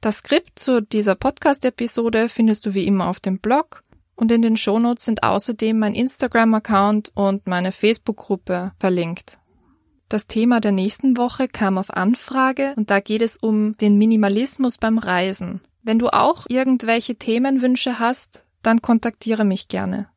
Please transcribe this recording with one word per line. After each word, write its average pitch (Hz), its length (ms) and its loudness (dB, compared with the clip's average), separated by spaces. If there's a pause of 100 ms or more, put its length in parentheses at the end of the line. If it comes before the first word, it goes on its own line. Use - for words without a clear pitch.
Das 214 160 0
Skript - 420 -2
zu 247 220 0
dieser 208 340 0
Podcast-Episode 233 1120 -2
findest 220 380 0
du 202 80 -4
wie 190 120 0
immer 196 220 0
auf 180 140 -6
dem 190 180 -4
Blog 269 440 -2 (320)
und 226 140 0
in 233 120 4
den 226 160 2
Shownotes 233 480 0
sind 214 180 -2
außerdem 220 560 0
mein 214 160 -2
Instagram-Account 220 1200 0
und 196 320 -2
meine 180 240 -2
Facebook-Gruppe 190 1040 -2
verlinkt. 175 640 -4 (680)
Das 214 200 -4
Thema 233 340 2
der 208 100 0
nächsten 214 460 0
Woche 247 300 -2
kam 190 320 -2
auf 190 100 -8
Anfrage 262 880 -2
und 214 140 -2
da 196 80 4
geht 220 240 -2
es 226 140 -2
um 214 400 0
den 208 200 4
Minimalismus 220 800 2
beim 220 220 0
Reisen. 185 640 -4 (200)
Wenn 226 180 2
du 240 100 2
auch 247 380 2
irgendwelche 247 680 0
Themenwünsche 254 840 0
hast, - 440 -4 (180)
dann 226 200 4
kontaktiere 226 640 0
mich 190 220 -2
gerne. 196 500 -4